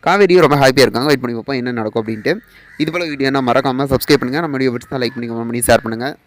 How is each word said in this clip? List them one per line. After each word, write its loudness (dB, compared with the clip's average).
காவேரியும் 6
ரொம்ப 4
ஹாப்பியா 6
இருக்காங்க. -2
வெயிட் 2
பண்ணி -4
பார்ப்போம் -6
என்ன -6
நடக்கும் -4
அப்படின்ட்டு. -4
இது -4
போல -4
வீடியோனா -2
மறக்காம 0
சப்ஸ்கிரைப் 0
பண்ணுங்க. -4
நம்ம -6
வீடியோ 0
பிடிச்சிருந்தா -8
லைக் -4
பண்ணுங்க, -8
கமெண்ட் -6
பண்ணி -4
ஷேர் 4
பண்ணுங்க. -6